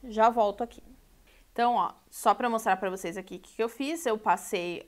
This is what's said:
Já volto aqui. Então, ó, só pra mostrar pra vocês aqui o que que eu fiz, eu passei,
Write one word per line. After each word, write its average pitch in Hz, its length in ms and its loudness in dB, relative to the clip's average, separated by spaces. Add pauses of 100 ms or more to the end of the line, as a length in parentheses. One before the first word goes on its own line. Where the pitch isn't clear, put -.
Já 220 260 4
volto 208 320 0
aqui. - 220 -10 (720)
Então, 240 220 2
ó, 180 180 0 (160)
só - 240 2
pra 240 160 -2
mostrar 220 260 0
pra 196 140 -4
vocês 180 260 -8
aqui 185 220 -12
o - 20 -14
que - 160 -20
que 220 80 0
eu 226 60 0
fiz, 285 360 -4
eu 220 120 0
passei, 180 720 -2